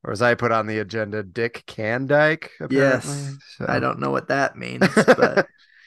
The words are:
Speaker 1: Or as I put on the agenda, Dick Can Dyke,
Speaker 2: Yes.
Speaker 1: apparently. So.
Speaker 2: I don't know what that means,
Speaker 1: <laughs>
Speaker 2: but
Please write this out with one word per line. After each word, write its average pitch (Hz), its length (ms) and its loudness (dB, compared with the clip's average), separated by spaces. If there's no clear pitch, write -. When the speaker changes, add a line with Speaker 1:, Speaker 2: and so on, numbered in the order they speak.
Speaker 1:
Or 107 80 -6
as 104 100 -2
I 120 120 4
put 117 180 0
on 110 160 0
the 110 100 -4
agenda, 107 460 -6
Dick 113 420 -6
Can 117 400 -4
Dyke, 151 460 2
Speaker 2:
Yes. 135 360 2
Speaker 1:
apparently. 143 320 -8
So. - 120 -8
Speaker 2:
I 131 120 0
don't 127 180 -2
know 135 120 -2
what - 180 -2
that 139 280 -2
means, 123 380 -2
Speaker 1:
<laughs> - 120 4
Speaker 2:
but - 420 4